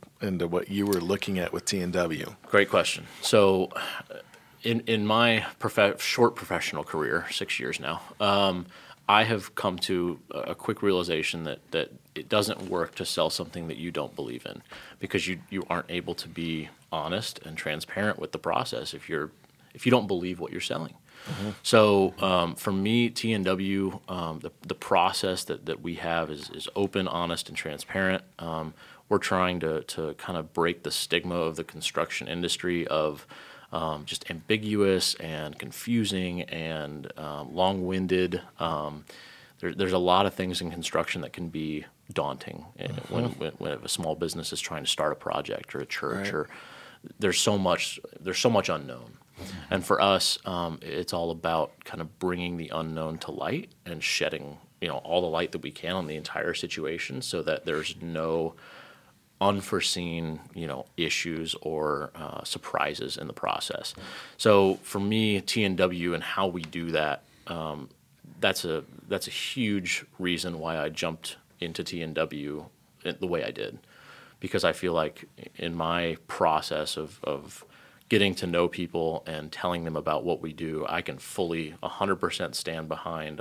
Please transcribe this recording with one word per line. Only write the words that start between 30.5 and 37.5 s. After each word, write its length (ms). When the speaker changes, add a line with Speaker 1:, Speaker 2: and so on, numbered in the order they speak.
Speaker 2:
break 300
the 80
stigma 440
of 220
the 80
construction 640
industry 580
of, 400
um, 320
just 260
ambiguous 840
and 440
confusing 840
and, 760
um, 340